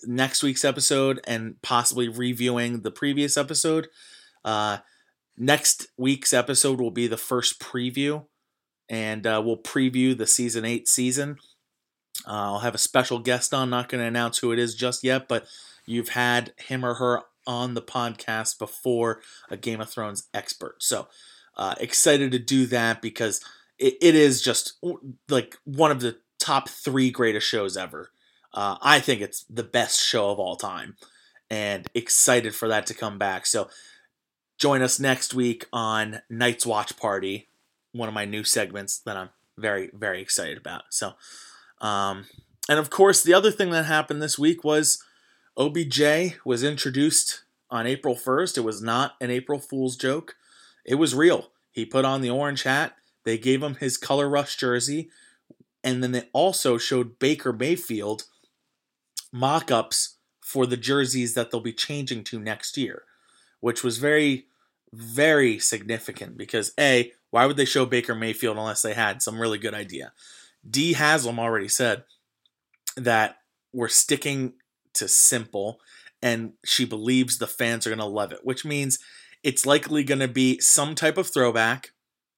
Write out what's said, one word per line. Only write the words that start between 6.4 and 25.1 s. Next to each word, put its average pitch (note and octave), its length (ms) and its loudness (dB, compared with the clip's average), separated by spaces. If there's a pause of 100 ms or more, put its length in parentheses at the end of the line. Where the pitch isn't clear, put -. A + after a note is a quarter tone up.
will A#2 120 -2
be A#2+ 160 0
the A2 80 -2
first - 420 -2
preview, C#3 680 -4 (600)
and, A2 380 -6
uh, A2 180 2
we'll A2+ 120 0
preview B2+ 600 0
the A2 100 -2
season A#2 380 0
eight A#2 220 -4
season. C#3+ 520 0 (880)
Uh, G2+ 260 -4
I'll G2+ 80 -4
have A#2 140 -2
a G#2+ 40 -6
special B2 400 0
guest B2 360 -2
on, C3 160 -2
not B2 180 -2
gonna B2 160 -4
announce A#2 340 -2
who A#2+ 140 0
it A#2 60 0
is A#2+ 160 -2
just B2 280 -4
yet, B2+ 240 0
but A#2 220 -4 (380)
you've A#2 240 -4
had B2 480 0
him B2+ 260 -6
or A#2+ 100 -2
her B2 280 0 (240)
on B2 280 -4
the A2+ 80 -6
podcast A2+ 760 -6
before, A#2 640 -2 (300)
a G2+ 60 -10
Game A2 240 -6
of G#2+ 100 -10
Thrones G#2+ 420 -10
expert. - 480 -10
So, - 280 -4 (480)
uh, F#2+ 240 -4
excited C#3 520 4
to B2+ 60 0
do B2+ 280 2
that A2+ 360 0
because A2 380 -4 (380)
it, C3 220 4
it E3 140 10
is C#3+ 280 8
just, - 320 0 (540)